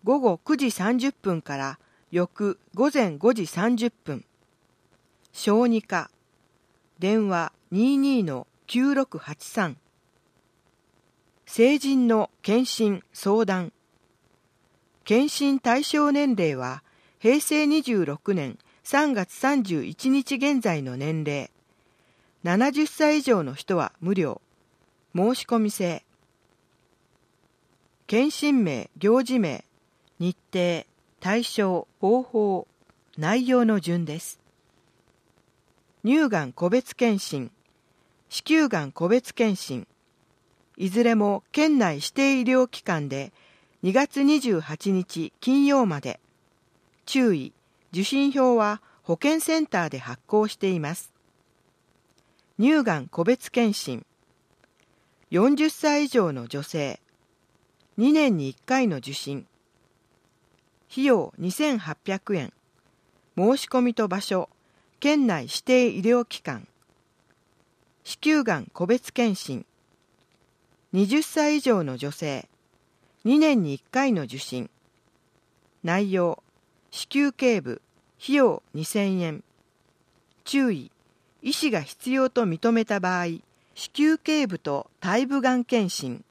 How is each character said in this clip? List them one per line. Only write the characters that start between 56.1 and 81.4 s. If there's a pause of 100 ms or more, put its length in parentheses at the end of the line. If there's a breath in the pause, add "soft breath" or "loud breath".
の
女
性。 (960)
二
年
に
一
回
の
受
診。 (1400)
費
用
二
千
八
百
円。 (840)
申
し
込
み
と
場
所、 (500)
県
内
指
定
医
療
機
関。 (1400)
子
宮
が
ん
個
別
検
診。 (1300)
二
十
歳
以
上
の
女
性。 (760)
二
年
に
一
回
の
受
診。 (1120)
内
容、 (480)
子
宮
頸
部。 (380)
費
用 (100)
二
千
円。 (1000)
注
意、 (500)